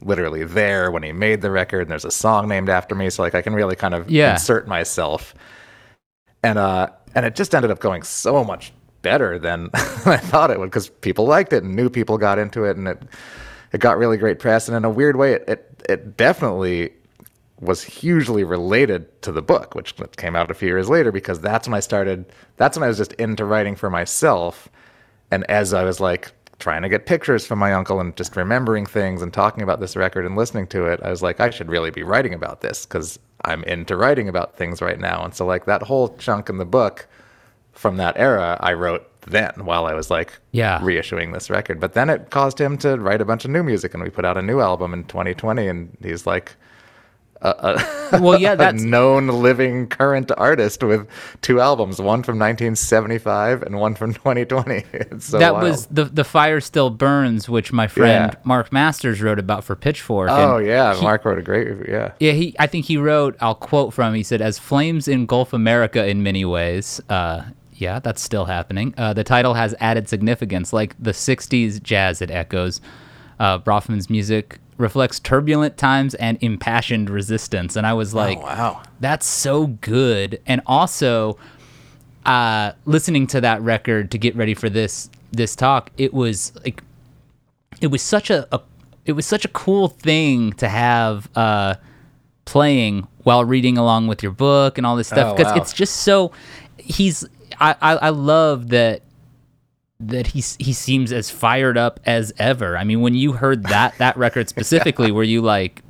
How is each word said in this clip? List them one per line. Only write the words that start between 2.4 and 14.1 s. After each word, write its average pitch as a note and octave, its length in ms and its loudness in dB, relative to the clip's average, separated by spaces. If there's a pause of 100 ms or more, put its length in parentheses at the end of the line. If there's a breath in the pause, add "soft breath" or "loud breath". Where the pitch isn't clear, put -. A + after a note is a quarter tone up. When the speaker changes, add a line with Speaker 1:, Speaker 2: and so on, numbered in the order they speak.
Speaker 1:
named F#2+ 220 -2
after F#2 260 0
me, F#2+ 140 -2
so, F#2 140 -4
like, F2 120 -2
I F#2 60 0
can G#2+ 140 -4
really G2 220 0
kind F2+ 180 -2
of E2+ 160 -6
Speaker 2:
Yeah. D3 220 4
Speaker 1:
insert G#2+ 360 0
myself. E2 680 -4 (1080 loud breath)
And, A2 160 2
uh, F#2+ 300 0 (260)
and B2 100 2
it A#2 100 -2
just F#3+ 200 -2
ended B2 160 2
up G2 100 -4
going F2+ 220 -2
so C3 420 0
much G2 300 -10 (260)
better G2 380 0
than E2+ 320 -4
<laughs> - 40 -14
I - 440 0
thought D3+ 320 2
it G2 100 -2
would, F#2 100 -6
'cause - 180 -4 (120)
people G#2 240 0
liked D#3 300 4
it A2 100 2
and F#2+ 100 -6
new B2 140 0
people A#2 300 -2
got G2+ 200 2
into G#2 260 -4
it, G2 120 -2
and F#2+ 120 -6
it - 140 -8 (720 loud breath)
it G2+ 40 -2
got G#2 180 4
really A2+ 180 2